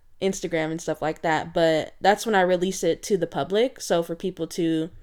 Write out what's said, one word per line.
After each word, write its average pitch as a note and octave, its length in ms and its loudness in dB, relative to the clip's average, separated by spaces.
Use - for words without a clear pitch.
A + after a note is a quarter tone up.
Instagram E3+ 480 -2
and E3 100 -6
stuff D#3 220 -4
like D#3 180 -4
that, E3 320 -2
but D#3+ 480 2
that's G3 240 4
when A3+ 80 0
I F#3+ 80 6
released F#3 420 2
it E3 200 0
to G#3 120 0
the E3 120 0
public, G3 520 0
so E3+ 220 0
for E3+ 140 -6
people E3+ 320 -6
to E3 420 -2